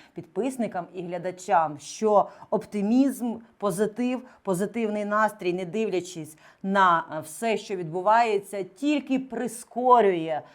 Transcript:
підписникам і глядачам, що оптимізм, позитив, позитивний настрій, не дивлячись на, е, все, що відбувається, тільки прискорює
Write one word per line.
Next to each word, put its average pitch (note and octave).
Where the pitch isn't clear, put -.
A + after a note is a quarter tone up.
підписникам G#3
і F#3
глядачам, F3
що G#3
оптимізм, A3
позитив, G#3+
позитивний G#3
настрій, G#3
не F3+
дивлячись F3
на, F#3+
е, D#3
все, A3+
що G#3+
відбувається, G3
тільки C#4
прискорює A3+